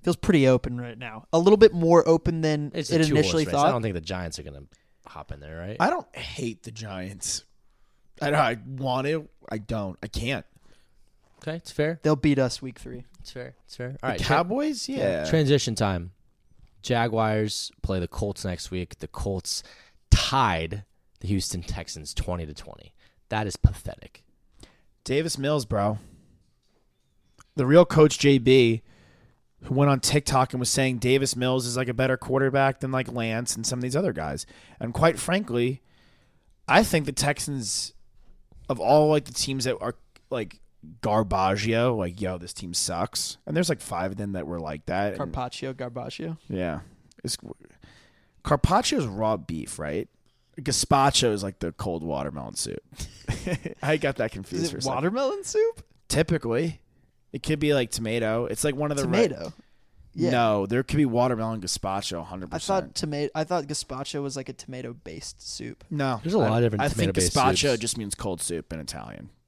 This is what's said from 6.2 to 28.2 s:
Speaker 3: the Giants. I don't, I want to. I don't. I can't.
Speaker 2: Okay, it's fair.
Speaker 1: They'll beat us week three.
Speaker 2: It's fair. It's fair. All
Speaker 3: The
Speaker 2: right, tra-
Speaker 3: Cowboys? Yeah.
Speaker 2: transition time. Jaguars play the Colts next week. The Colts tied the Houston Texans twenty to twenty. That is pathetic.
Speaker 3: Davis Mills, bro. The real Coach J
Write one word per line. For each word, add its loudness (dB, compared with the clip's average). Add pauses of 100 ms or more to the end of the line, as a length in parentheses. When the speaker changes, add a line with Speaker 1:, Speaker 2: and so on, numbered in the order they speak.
Speaker 3:
the -12
Giants. -8 (760)
I -2
don't, 2
I 4 (100)
want -4
to. -4 (200)
I -6
don't. -6
I -10
can't. -6 (960)
Speaker 2:
Okay, -6
it's -14
fair. -2
Speaker 1:
They'll 4
beat 4
us 0
week -12
three. -14 (160)
Speaker 2:
It's -16
fair. -14 (120)
It's -20
fair. -8 (140)
All -2
Speaker 3:
The -
Speaker 2:
right, -2
tra- -2 (100)
Speaker 3:
Cowboys? -2
Yeah. -2
Speaker 2:
transition 2
time. -2 (680)
Jaguars 0 (120)
play -2
the -2
Colts -6
next -6
week. -8
The -12
Colts -6 (480)
tied 2 (360)
the -10
Houston -2
Texans -10
twenty -4
to -12
twenty. -20 (340)
That -2
is -6
pathetic. 0 (840)
Speaker 3:
Davis 0
Mills, 0
bro. 2 (1600)
The 2
real 10
Coach 6
J 6